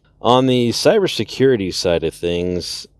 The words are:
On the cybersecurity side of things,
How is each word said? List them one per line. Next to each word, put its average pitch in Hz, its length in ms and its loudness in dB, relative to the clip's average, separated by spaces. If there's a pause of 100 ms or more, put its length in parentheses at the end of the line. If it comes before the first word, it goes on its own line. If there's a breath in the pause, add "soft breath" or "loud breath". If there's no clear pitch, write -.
(220)
On 127 260 4
the 123 220 2
cybersecurity 127 1040 0
side 82 320 -2
of 80 80 -4
things, 87 720 -6 (120)